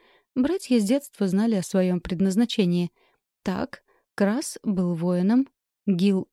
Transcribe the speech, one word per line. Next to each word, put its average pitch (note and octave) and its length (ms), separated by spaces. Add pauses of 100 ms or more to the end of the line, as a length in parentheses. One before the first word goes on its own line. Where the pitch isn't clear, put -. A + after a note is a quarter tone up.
(340)
Братья B3+ 460
с G#3 40
детства G#3 440
знали G#3 280
о F3+ 60
своём F3+ 380
предназначении. F#3 920 (520)
Так, G3 400 (320)
Крас G#3+ 480
был F3+ 320
воином, F3+ 520 (400)
Гил F#3+ 460